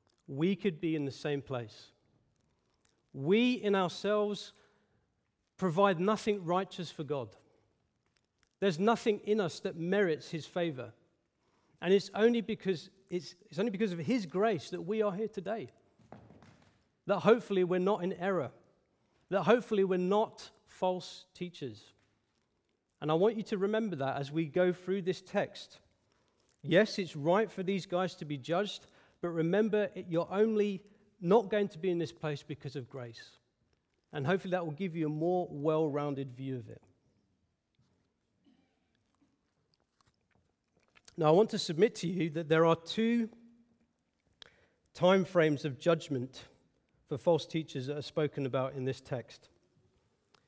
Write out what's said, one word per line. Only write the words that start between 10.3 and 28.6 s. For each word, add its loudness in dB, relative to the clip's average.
favor. -6
And 4
it's 2
only 4
because, -4
it's, -6
it's -6
only 0
because 0
of -6
his 0
grace 0
that -8
we -2
are 2
here -4
today. -8
That 2
hopefully 4
we're 2
not 2
in -2
error. -2
That 0
hopefully 4
we're 2
not 0
false -6
teachers. -12
And -2
I 4
want 4
you -6
to -4
remember 0
that -2
as -6
we 0
go 4
through -4
this -4
text. -6
Yes, 4
it's -6
right 2
for -8
these -2
guys -2
to -12
be -8
judged, -4